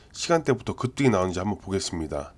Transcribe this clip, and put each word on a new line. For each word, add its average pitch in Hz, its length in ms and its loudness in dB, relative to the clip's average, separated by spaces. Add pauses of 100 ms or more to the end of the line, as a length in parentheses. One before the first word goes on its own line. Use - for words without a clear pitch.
(120)
시간대부터 143 640 0
급등이 127 340 0
나오는지 92 300 2
한번 98 200 -2
보겠습니다. 80 800 -4